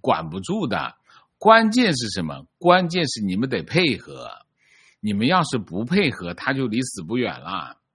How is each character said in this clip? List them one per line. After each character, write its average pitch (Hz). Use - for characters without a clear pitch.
管 82
不 87
住 170
的。 73
关 220
键 220
是 117
什 95
么？ 69
关 175
键 165
是 110
你 92
们 120
得 107
配 147
合。 -
你 104
们 104
要 180
是 131
不 95
配 170
合， 85
他 -
就 135
离 113
死 101
不 87
远 110
了。 78